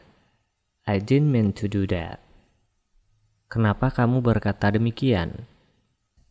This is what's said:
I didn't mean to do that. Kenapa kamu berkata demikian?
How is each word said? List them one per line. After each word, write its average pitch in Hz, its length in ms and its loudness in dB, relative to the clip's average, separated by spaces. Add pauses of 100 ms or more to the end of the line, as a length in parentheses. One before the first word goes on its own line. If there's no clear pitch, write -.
(840)
I 101 160 -2
didn't 139 320 2
mean 107 240 2
to 101 160 -4
do 98 160 0
that. 87 320 -6 (1300)
Kenapa 113 400 0
kamu 127 320 2
berkata 107 480 0
demikian? 110 800 -2 (840)